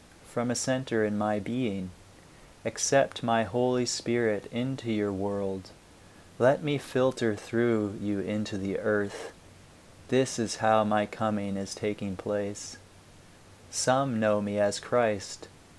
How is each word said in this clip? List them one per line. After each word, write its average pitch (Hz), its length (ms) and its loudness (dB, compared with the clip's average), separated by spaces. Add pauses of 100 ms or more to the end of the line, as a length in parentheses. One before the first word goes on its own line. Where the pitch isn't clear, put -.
(260)
from 120 240 -4
a 117 60 -2
center 127 480 0
in 104 140 0
my 107 220 0
being. 98 520 -4 (760)
Accept - 580 2
my 117 200 2
Holy 123 420 0
Spirit 117 680 0
into 123 400 -4
your 104 200 0
world. 98 600 -4 (680)
Let 131 240 4
me 147 140 -2
filter 127 580 0
through 110 680 0
you 101 180 0
into 104 380 -4
the 95 220 -2
earth. 104 540 -2 (720)
This 127 320 2
is 110 180 -2
how 110 260 4
my 107 220 2
coming 104 520 -2
is 98 180 -6
taking 104 400 -4
place. 104 640 -4 (920)
Some 131 500 2
know 107 220 4
me 101 160 -2
as 101 220 2
Christ, 113 680 0 (320)